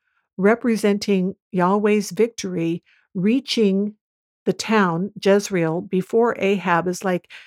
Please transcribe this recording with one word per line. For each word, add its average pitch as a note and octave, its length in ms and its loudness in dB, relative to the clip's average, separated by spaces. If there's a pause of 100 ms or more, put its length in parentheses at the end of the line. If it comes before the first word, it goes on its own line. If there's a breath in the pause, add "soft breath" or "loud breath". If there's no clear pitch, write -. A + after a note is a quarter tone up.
(360)
representing G#3 960 0 (160)
Yahweh's G3+ 600 2
victory, F3 720 -2 (320 soft breath)
reaching G#3 840 0 (480)
the F#3 80 0
town, F#3+ 600 0 (120)
Jezreel, F#3+ 580 2
before G#3+ 560 0
Ahab F#3 500 0
is, F3+ 160 -6
like, F3+ 260 -4 (160 loud breath)